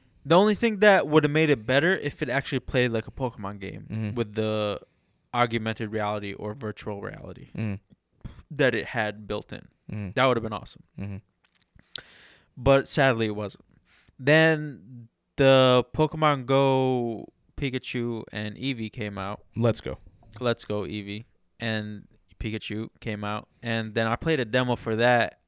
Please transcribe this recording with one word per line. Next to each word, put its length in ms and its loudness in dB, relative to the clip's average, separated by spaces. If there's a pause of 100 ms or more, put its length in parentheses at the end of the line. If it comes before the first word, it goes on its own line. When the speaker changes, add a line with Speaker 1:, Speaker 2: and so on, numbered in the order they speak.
(260)
Speaker 1:
The 120 4
only 180 6
thing 240 0
that 280 6
would 160 6
have 80 2
made 180 2
it 160 2
better 320 2
if 240 -6
it 80 -6
actually 300 -2
played 320 0
like 160 -2
a 40 -16
Pokemon 480 -8
game 300 -12
Speaker 2:
Mm-hmm. 260 -4
Speaker 1:
with 200 -2
the 440 -2 (540)
augmented 580 -2
reality 420 -4
or 200 -8
virtual 480 -10
reality 540 -14
Speaker 2:
Mm-hmm. 200 -4 (760)
Speaker 1:
that 240 2
it 120 -4
had 400 -4
built 260 -6
in. 140 -16 (240)
Speaker 2:
Mm-hmm. 240 -6
Speaker 1:
That 100 4
would 120 4
have 60 -4
been 100 -6
awesome. 300 -10 (160)
Speaker 2:
Mm-hmm. 180 -8 (1400)
Speaker 1:
But 320 4
sadly, 380 2
it 80 -4
wasn't. 300 -8 (540)
Then 880 2 (300)
the 560 6
Pokemon 520 0
Go 840 2 (300)
Pikachu 760 -6
and 240 -8
Eevee 360 -6
came 260 -8
out. 240 -8 (140)
Speaker 2:
Let's 260 2
Go. 160 -8 (420)
Speaker 1:
Let's 260 -2
Go 160 -4
Eevee 440 -8 (340)
and 480 -6 (320)
Pikachu 500 -6 (100)
came 240 -6
out. 240 -6 (160)
And 320 -4
then 120 2
I 80 0
played 240 0
a 60 0
demo 300 2
for 220 -2
that, 500 4